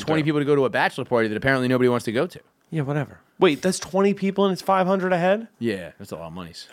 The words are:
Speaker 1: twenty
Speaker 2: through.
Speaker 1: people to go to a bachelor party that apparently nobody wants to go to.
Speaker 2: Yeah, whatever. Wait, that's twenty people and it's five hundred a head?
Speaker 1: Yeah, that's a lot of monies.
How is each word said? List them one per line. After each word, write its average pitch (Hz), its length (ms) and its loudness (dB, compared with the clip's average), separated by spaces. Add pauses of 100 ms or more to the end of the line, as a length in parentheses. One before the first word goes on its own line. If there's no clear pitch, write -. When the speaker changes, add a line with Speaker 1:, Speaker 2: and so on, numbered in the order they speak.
Speaker 1:
twenty 156 140 2
Speaker 2:
through. 143 60 -4
Speaker 1:
people 151 140 2
to 139 40 -2
go 143 100 2
to 135 100 4
a 113 40 0
bachelor 135 360 -2
party 113 220 2
that 104 80 -4
apparently 131 320 0
nobody 127 220 4
wants 120 160 0
to 117 80 -2
go 143 140 0
to. - 120 -18 (320)
Speaker 2:
Yeah, 160 120 -2
whatever. 139 360 -6 (200)
Wait, 160 220 4
that's 185 180 0
twenty 196 340 0
people 196 320 0
and 190 80 0
it's - 80 -6
five 190 260 2
hundred 185 260 0
a 175 40 2
head? 196 300 0 (120)
Speaker 1:
Yeah, 95 380 -4
that's - 140 -18
a 92 40 -8
lot 82 120 -12
of 80 60 -14
monies. 87 400 -14